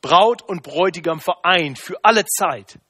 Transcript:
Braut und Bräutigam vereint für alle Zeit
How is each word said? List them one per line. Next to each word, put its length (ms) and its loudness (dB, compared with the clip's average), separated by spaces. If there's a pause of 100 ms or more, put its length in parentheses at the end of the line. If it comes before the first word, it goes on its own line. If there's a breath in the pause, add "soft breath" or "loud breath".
Braut 400 2
und 220 -8
Bräutigam 560 -2
vereint 600 -2
für 240 -14
alle 220 4
Zeit 520 -6 (120)